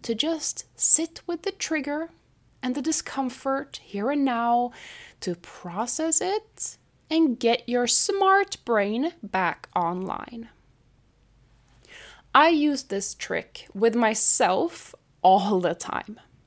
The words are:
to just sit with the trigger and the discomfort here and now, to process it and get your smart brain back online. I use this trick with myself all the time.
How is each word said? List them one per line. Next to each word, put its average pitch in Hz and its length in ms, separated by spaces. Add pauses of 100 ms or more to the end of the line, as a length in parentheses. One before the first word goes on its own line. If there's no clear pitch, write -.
to 233 120
just 311 520 (100)
sit - 500
with 339 180
the 392 80
trigger 302 580 (520)
and 254 140
the 285 60
discomfort 269 1000
here 208 300
and 285 140
now, 240 460 (500)
to 175 140
process 240 840
it - 580 (320)
and 311 300
get 233 300
your 247 180
smart 392 800
brain 233 480 (100)
back 185 500
online. 185 760 (1800)
I 302 160
use 294 340
this 196 300
trick - 600
with 220 220
myself 220 1000 (280)
all 190 400
the 175 140
time. - 440 (280)